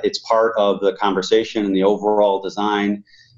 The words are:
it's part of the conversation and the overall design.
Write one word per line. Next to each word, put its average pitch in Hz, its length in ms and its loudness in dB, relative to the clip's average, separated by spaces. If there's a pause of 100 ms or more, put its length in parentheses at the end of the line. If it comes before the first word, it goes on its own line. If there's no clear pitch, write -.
it's 101 160 -2
part 113 380 0
of 101 240 0
the 98 160 2
conversation 104 680 0
and 95 100 -2
the 95 80 2
overall 104 560 2
design. 101 640 -2 (340)